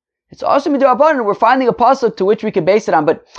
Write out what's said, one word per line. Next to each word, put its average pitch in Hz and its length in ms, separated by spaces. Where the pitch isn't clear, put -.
It's - 140
also 277 260
midrabanan. 269 560
We're 285 80
finding 247 340
a 226 60
pasuk 240 440
to 190 80
which 208 180
we 214 80
can 165 140
base 202 220
it 185 60
on, 156 120
but 151 200